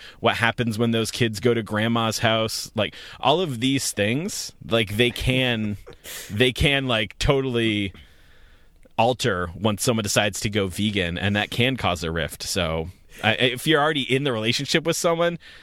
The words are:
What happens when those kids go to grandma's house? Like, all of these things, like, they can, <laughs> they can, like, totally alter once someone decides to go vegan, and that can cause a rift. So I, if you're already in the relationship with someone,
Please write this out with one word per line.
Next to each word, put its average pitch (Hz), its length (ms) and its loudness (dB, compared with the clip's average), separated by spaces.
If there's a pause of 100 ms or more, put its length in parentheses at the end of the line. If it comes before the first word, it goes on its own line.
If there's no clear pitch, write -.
(200)
What 110 160 2
happens 117 420 0
when 117 140 2
those 113 180 0
kids 110 300 -2
go 120 140 4
to 117 80 -2
grandma's 110 560 0
house? 113 560 0
Like, 101 200 -2 (240)
all 147 220 4
of 139 200 -4
these 131 320 0
things, 123 600 -2 (160)
like, 110 280 0
they 120 140 4
can, 117 680 0 (280)
<laughs> - 260 -14
they 123 220 2
can, 139 340 2
like, 110 320 -2
totally 117 760 0 (1040)
alter 110 640 2
once 104 240 0
someone 113 200 2
decides 104 380 0
to 110 100 -2
go 101 180 0
vegan, 92 500 -2
and 98 160 0
that 104 160 0
can 123 260 0
cause 90 280 -2
a 82 80 -2
rift. 80 300 -4
So 82 480 -2 (340)
I, 107 80 4
if 123 340 0
you're 156 140 4
already 147 220 0
in 131 220 0
the 139 80 -2
relationship 120 520 0
with 160 120 0
someone, 170 420 0 (240)